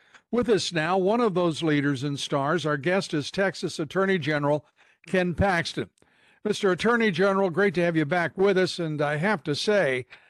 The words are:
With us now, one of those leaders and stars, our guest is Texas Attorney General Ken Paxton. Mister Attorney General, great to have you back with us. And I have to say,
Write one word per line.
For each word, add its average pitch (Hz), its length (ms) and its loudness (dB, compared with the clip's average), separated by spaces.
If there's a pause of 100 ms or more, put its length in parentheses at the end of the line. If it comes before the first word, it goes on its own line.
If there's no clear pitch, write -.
(320)
With 233 180 0
us 185 240 2
now, 165 240 0
one 202 240 2
of 214 140 2
those 170 260 0
leaders 143 420 0
and 143 160 -4
stars, 147 460 -2
our 147 120 0
guest 180 360 -2
is 147 160 -4
Texas 190 480 -4
Attorney 190 400 0
General 147 480 0 (400)
Ken 180 300 0
Paxton. 170 540 0 (540)
Mister 202 280 0
Attorney 220 400 2
General, 190 380 2
great 175 260 0
to 175 80 2
have 170 120 0
you 156 100 2
back 165 320 -2
with 190 200 4
us. 180 220 0
And 156 220 -4
I 147 160 -2
have 185 260 -2
to 147 100 -2
say, 139 520 0 (240)